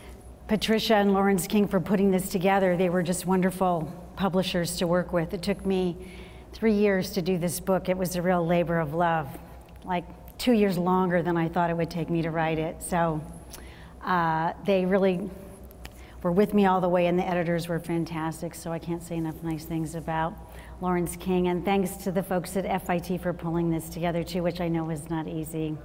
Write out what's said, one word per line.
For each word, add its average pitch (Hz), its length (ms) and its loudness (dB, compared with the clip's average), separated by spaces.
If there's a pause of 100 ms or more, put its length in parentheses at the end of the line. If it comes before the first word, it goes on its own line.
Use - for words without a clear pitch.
(480)
Patricia 220 480 2
and 202 180 6
Lawrence 196 320 4
King 208 200 4
for 196 140 0
putting 196 300 2
this 185 180 2
together. 190 480 4
They 180 140 2
were 180 120 2
just 175 220 -2
wonderful 180 680 2 (240)
publishers 180 640 0
to 185 100 0
work 180 280 0
with. 165 180 0
It 196 80 -6
took 190 240 -2
me 185 320 0 (560)
three 220 220 2
years 202 380 4
to 190 100 0
do 180 160 2
this 170 200 -2
book. 185 300 0
It 180 80 2
was 180 200 -2
a 175 60 -2
real 175 240 2
labor 170 340 2
of 151 120 -2
love, 165 360 2 (540)
like, 180 220 -4 (320)
two - 160 2
years 202 240 4
longer 180 460 4
than 170 160 2
I 165 100 2
thought 170 220 2
it 170 60 0
would 165 140 -2
take 160 200 -4
me 170 100 2
to 160 100 -2
write 160 280 0
it. 160 240 -6
So, 165 400 0 (840)
uh, 165 480 0 (140)
they 190 180 4
really 190 460 2 (920)
were 175 100 0
with 202 200 4
me 202 140 6
all 185 160 4
the 180 60 2
way, 175 180 4
and 175 120 2
the 185 80 0
editors 170 400 0
were 165 140 -2
fantastic, 165 760 -4
so - 180 -8
I 165 60 -4
can't 170 240 -6
say 170 140 -8
enough 160 260 -4
nice 160 220 -4
things 160 300 -4
about 160 400 -2 (460)
Lawrence 175 360 0
King. 180 320 2
And 175 160 -2
thanks 196 340 0
to 190 140 -4
the 185 100 0
folks 180 340 -4
at 190 100 -2
F 190 240 -2
I 180 80 0
T 175 180 -4
for 175 160 -4
pulling 170 380 -2
this 160 180 -2
together 170 340 -2
too, 170 200 -4
which 175 180 -2
I 175 80 -2
know 165 160 0
was 156 240 -6
not 160 180 -2
easy. 160 480 -4 (100)